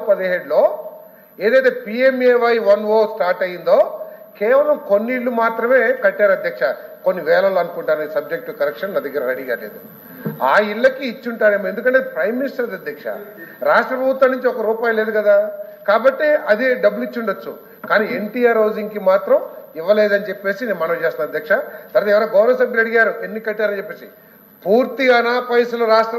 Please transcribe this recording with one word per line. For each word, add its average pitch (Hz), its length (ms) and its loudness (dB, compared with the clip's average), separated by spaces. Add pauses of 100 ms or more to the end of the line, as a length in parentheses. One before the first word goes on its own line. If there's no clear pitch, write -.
పదిహేడులో 180 520 0 (760)
ఏదైతే 254 320 4 (140)
పిఎంఏవై 247 680 2 (140)
వన్ 208 160 4 (100)
ఓ 220 40 6 (140)
స్టార్ట్ 185 340 -2
అయ్యిందో 180 320 2 (600)
కేవలం 269 380 4 (140)
కొన్ని 220 280 0
ఇళ్ళు 240 120 -2 (120)
మాత్రమే 233 380 2 (240)
కట్టారు 196 340 2
అధ్యక్ష. 170 240 -6 (420)
కొన్ని 185 240 -2
వేలలో 185 320 2
అనుకుంటాను, 160 420 -4 (140)
సబ్జెక్ట్ 156 320 -8 (100)
కరెక్షన్ 147 360 -4
నా 143 100 0
దగ్గర 135 240 -6
రెడీగా 127 340 -4
లేదు. 104 160 -14 (680)
ఆ - 20 4 (200)
ఇళ్ళకి 262 400 0
ఇచ్చుంటారేమో, 208 600 -2
ఎందుకంటే 247 280 0 (140)
ప్రైమ్ 196 280 -2
మినిస్టర్ 240 360 -6
అధ్యక్ష, 147 280 -12 (640)
రాష్ట్ర 226 300 2
ప్రభుత్వం 262 340 2
నుంచి 254 180 -2
ఒక 226 180 -6
రూపాయి 226 300 0
లేదు 220 180 -2
కదా, 208 180 4 (520)
కాబట్టి 254 400 2 (240)
అది 214 140 2 (180)
డబ్బులు 208 240 -2
ఇచ్చి 240 140 -8
ఉండొచ్చు. 190 300 -6 (380)
కానీ 202 160 2 (120)
ఎన్టీఆర్ 226 460 0
హౌసింగ్ 208 320 -4
కి 202 140 -8
మాత్రం 202 300 2 (400)
ఇవ్వలేదని 202 500 2
చెప్పేసి 196 380 -6
నేను 185 140 -4
మనవి 160 240 -2
చేస్తున్నాను 151 260 -4
అధ్యక్ష. 156 220 -2 (380)
తర్వాత 202 220 2
ఎవరో 220 220 4
గౌరవ 226 260 6
సభ్యులు 226 240 0
అడిగారు 226 260 2 (140)
ఎన్ని 202 220 -8
కట్టారని 208 340 -2
చెప్పేసి, - 260 -14 (580)
పూర్తిగా 247 560 2
అనా 233 120 0 (160)
పైసలు 240 440 0
రాష్ట్ర 226 260 2